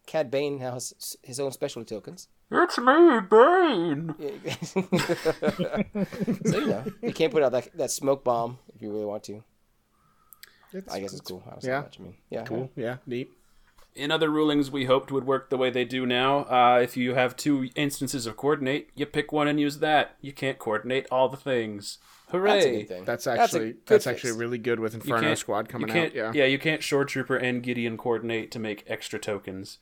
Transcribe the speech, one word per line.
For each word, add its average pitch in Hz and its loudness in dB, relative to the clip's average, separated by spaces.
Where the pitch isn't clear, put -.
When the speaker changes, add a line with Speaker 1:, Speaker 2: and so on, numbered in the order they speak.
Speaker 1:
Cad 151 -2
Bane 143 -2
now 127 -6
has 123 -10
s-, - -12
his 127 -14
own 139 -2
specialty 123 -8
tokens. 131 -12
Speaker 2:
It's 320 0
me, 277 8
Bane! 214 6
Speaker 1:
Yeah. 143 -8
<laughs> 170 -2
So, 170 2
you 294 0
know, 120 -2
you 240 -4
can't 160 0
put 151 4
out 123 4
that, 123 -4
that 135 -2
smoke 135 0
bomb 120 -2
if 107 -18
you 107 -8
really 107 -4
want 104 -6
to. 104 -14
Speaker 3:
It's, 190 -12
Speaker 1:
I 98 -6
guess - -8
it's 92 -14
Speaker 3:
it's - -16
Speaker 1:
cool. 92 -14
I 123 -18
don't - -16
Speaker 3:
yeah. 127 -4
Speaker 1:
know 143 -4
what - -16
you 95 -16
mean. 92 -18
Yeah. 117 -8
Speaker 3:
Cool. 113 -8
Yeah. 123 -6
Neat. 123 -8
Speaker 2:
In 143 -4
other 160 2
rulings 151 2
we 139 -2
hoped 131 2
would 135 -2
work 131 0
the 139 0
way 127 4
they 123 0
do 127 -4
now, 131 4
uh, 123 6
if 123 -4
you 123 0
have 127 2
two 135 0
instances 139 -4
of 110 -10
coordinate, 143 -2
you 120 -4
pick 147 -4
one 147 2
and 147 0
use 147 0
that. 151 2
You 139 -14
can't 135 -4
coordinate 120 -2
all 127 4
the 135 -12
things. 110 -4
Hooray! 190 2
Speaker 1:
That's 196 4
a 131 4
good 104 -6
thing. 92 -10
Speaker 3:
That's 120 -4
Speaker 1:
That's 123 -2
a - 6
Speaker 3:
actually, 170 0
Speaker 1:
good - -18
Speaker 3:
that's 214 6
Speaker 1:
fix. - -2
Speaker 3:
actually 120 -4
really 117 -4
good 117 -2
with 110 -4
Speaker 2:
You 113 -10
Speaker 3:
Inferno 117 -2
Speaker 2:
can't, - 0
Speaker 3:
Squad 113 -4
Speaker 2:
you - -16
Speaker 3:
coming 117 -6
Speaker 2:
can't, 165 0
Speaker 3:
out. - -12
Yeah. 113 -4
Speaker 2:
yeah, 143 4
you 135 2
can't 156 -2
Shore 139 2
Trooper 131 -2
and 123 -2
Gideon 120 -4
coordinate 113 -2
to 123 -10
make 107 -6
extra 110 -8
tokens. 98 -8